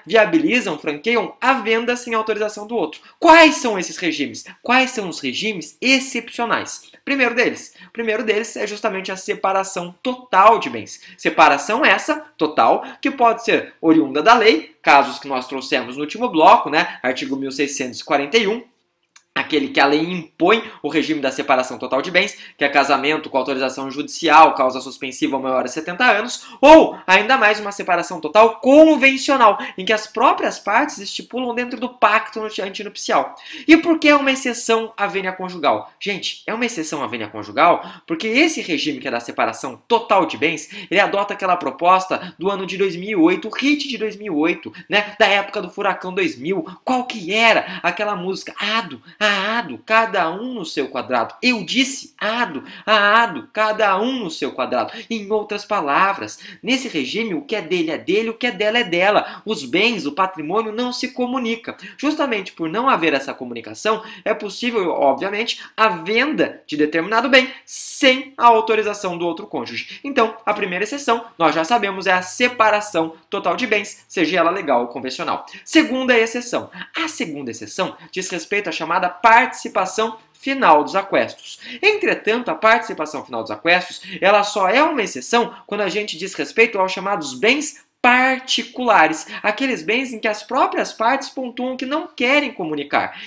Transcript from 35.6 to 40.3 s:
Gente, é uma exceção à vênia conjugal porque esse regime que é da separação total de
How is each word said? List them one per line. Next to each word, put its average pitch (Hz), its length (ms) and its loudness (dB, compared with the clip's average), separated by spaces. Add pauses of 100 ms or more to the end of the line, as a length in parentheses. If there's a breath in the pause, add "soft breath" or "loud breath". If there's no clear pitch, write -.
Gente, - 480 -6
é - 40 -4
uma 240 140 -2
exceção 156 380 -4
à 113 40 -2
vênia 110 200 -8
conjugal 110 580 0 (220 loud breath)
porque 170 180 -6
esse 269 340 0
regime 151 400 -4
que 135 80 -10
é 127 40 -6
da 120 80 -2
separação 120 680 -4
total 220 380 2
de - 100 -6